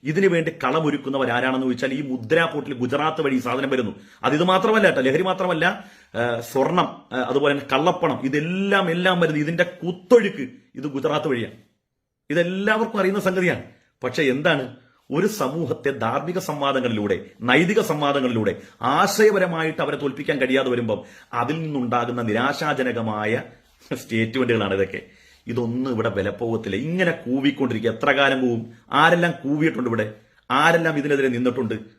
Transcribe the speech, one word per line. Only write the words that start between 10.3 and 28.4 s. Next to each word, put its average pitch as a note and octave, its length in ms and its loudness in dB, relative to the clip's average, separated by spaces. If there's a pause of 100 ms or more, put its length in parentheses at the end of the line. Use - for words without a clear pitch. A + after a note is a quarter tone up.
ഇത് B2+ 80 -12
ഗുജറാത്ത് D3 440 -2
വഴിയാണ്. A#2 260 -2 (760)
ഇതെല്ലാവർക്കും G3+ 680 0
അറിയുന്ന G3 200 2
സംഗതിയാണ്. F3+ 440 0 (400)
പക്ഷെ B2 200 -2
എന്താണ്, C#3 520 0 (380)
ഒരു E3+ 140 2
സമൂഹത്തെ C#3+ 600 -4
ധാർമ്മിക C#3 500 -4
സംവാദങ്ങളിലൂടെ, B2+ 840 -2 (160)
നൈതിക E3+ 400 2
സംവാദങ്ങളിലൂടെ C3 800 0 (200)
ആശയപരമായിട്ട് F3 1000 2
അവരെ C#3+ 160 -2
തോൽപ്പിക്കാൻ C#3 400 -2
കഴിയാതെ C3 320 2
വരുമ്പം A2+ 320 0 (320)
അതിൽ B2+ 280 -2
നിന്നുണ്ടാകുന്ന B2 600 -2
നിരാശാജനകമായ A#2 1200 -2 (500)
സ്റ്റേറ്റ്മെന്റുകളാണ് A2+ 800 0
ഇതൊക്കെ. G2 280 -2 (460)
ഇതൊന്നും A#2+ 440 -4
ഇവിടെ A2 180 0
വില G2 200 -2
പോകത്തില്ല. A2 460 -4
ഇങ്ങനെ E3+ 360 0
കൂവിക്കൊണ്ടിരിക്കുക. B2 800 0
എത്ര C#3 200 0
കാലം C3+ 300 2